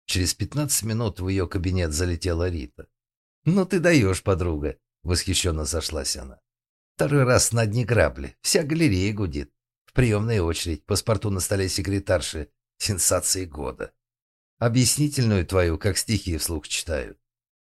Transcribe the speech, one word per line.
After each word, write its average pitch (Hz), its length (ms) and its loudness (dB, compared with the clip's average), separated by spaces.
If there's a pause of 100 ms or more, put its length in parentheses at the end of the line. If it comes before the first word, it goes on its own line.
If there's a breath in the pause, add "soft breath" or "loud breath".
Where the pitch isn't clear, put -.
Через 92 240 0
пятнадцать 135 520 -4
минут 110 360 -2
в 90 80 -4
её 95 180 0
кабинет 90 460 -2
залетела 87 560 -2
Рита. 82 380 -8 (580)
«Ну 185 220 4
ты 190 120 0
даёшь, 143 440 4
подруга», 80 560 0 (240)
восхищённо 82 640 0
зашлась 76 500 -4
она. - 240 -16 (540)
«Второй 143 300 2
раз 123 280 4
на 117 140 2
дне 110 180 0
грабли. 78 560 0
Вся - 220 2
галерея 135 500 2
гудит. 80 400 -6 (320)
В - 80 -20
приёмной 113 460 2
очередь. 82 480 -2
Паспорту 104 440 0
на 95 100 -2
столе 95 280 -2
секретарши. 92 800 -2 (300)
Сенсации 92 680 0
года. 71 480 -10 (680)
Объяснительную 120 880 2
твою, 87 300 2
как 95 220 -2
стихи 95 400 -2
вслух 80 300 -6
читают». - 500 -6 (440)